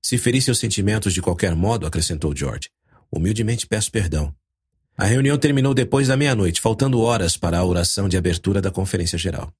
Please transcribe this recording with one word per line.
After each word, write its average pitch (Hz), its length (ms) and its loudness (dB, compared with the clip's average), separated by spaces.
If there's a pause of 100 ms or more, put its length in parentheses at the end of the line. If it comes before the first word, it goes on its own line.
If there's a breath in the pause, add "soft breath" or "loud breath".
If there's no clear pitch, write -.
"Se - 160 -2
ferir 123 240 2
seus 127 180 0
sentimentos 101 540 0
de 90 80 -2
qualquer 87 340 0
modo", 92 320 0
acrescentou 80 480 -2
George, 67 360 -6 (420 soft breath)
"humildemente 107 540 -2
peço 107 240 -2
perdão." 76 440 -2 (640)
A - 80 -2
reunião 135 320 2
terminou 139 380 2
depois 135 340 2
da 131 80 2
meia-noite, 113 440 2
faltando 117 400 2
horas 110 360 2
para 85 220 0
a 90 60 2
oração 90 440 0
de 90 80 0
abertura 90 460 0
da 95 80 -2
Conferência 90 480 -2
Geral. 73 420 -6